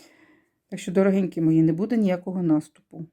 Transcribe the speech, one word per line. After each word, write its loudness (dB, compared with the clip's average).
Так -12
що, -10
дорогенькі 0
мої, 4
не 2
буде -2
ніякого -2
наступу. -4